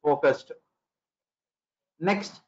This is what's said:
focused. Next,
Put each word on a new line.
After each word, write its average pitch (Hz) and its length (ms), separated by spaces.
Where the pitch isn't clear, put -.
focused. 143 500
Next, 196 480